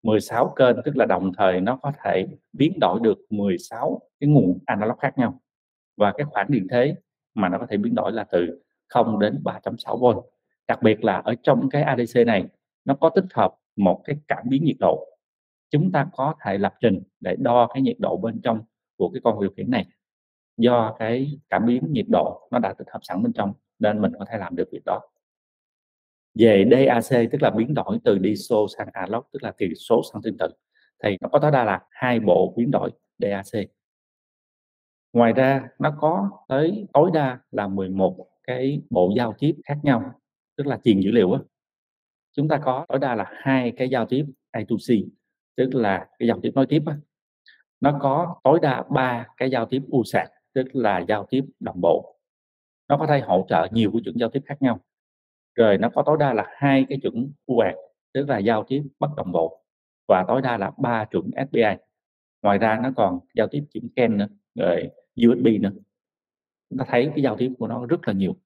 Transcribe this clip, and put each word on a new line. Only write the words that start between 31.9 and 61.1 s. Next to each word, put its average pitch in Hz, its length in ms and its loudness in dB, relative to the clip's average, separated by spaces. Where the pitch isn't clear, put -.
bộ 92 380 2
biến 117 140 0
đổi 95 200 -2
D - 80 -4
A 101 180 -4
C. - 100 -16
Ngoài 117 200 6
ra, 131 360 2
nó 151 200 -2
có 180 300 0
tới 170 460 -2
tối 165 200 6
đa 131 260 0
là 104 160 -4
mười 98 220 -4
một 95 380 -2
cái 131 460 -4
bộ 92 280 2
giao 117 220 -2
tiếp 151 160 0
khác 147 180 -6
nhau, 131 280 0
tức 139 120 -6
là 139 160 -4
truyền 104 160 4
dữ 95 120 0
liệu 101 220 4
á. 92 60 0
Chúng 147 160 -2
ta 151 160 0
có 135 240 -2
tối 139 120 -2
đa 131 160 -2
là 101 180 -6
hai 131 440 0
cái 127 120 -2
giao 123 160 0
tiếp 139 200 -2
A 113 80 -6
two 107 180 -4
C, 104 340 0
tức 127 200 0
là 98 340 -2
cái 120 80 0
giao 113 140 0
tiếp 117 140 -2
nối 135 100 4
tiếp 151 200 0
á. 151 120 -6
Nó 143 220 0
có 156 420 -2
tối 151 180 6
đa 135 280 -2
ba 127 380 -2
cái 131 120 -2
giao 120 160 -2
tiếp 131 240 -4
u 127 140 2
sạc, - 280 -2
tức 131 220 -4
là 104 240 0
giao 101 300 -2
tiếp 135 140 -2
đồng 90 220 -8
bộ. - 380 0
Nó 143 100 2
có 151 100 -2
thể 143 120 4
hỗ 95 300 0
trợ 85 220 2
nhiều 107 200 2
cái 117 140 -2
chuẩn - 140 -6
giao 113 100 0
tiếp 139 160 -4
khác - 160 -8
nhau. 123 180 0
Rồi, 107 220 6
nó 120 120 0
có 139 160 0
tối 151 140 2
đa 139 140 2
là 107 120 -2
hai 135 320 2
cái 135 120 -6
chuẩn 120 300 -4
u 120 140 0
ạt, 98 160 2
tức 143 160 -4
là 123 80 0
giao 107 260 0
tiếp 139 200 -4
bất - 180 -2
đồng 92 140 -8
bộ. 82 320 -2
Và 95 200 4
tối 123 140 0
đa 120 160 -2
là 98 200 -4
ba 117 280 -2
chuẩn - 260 -4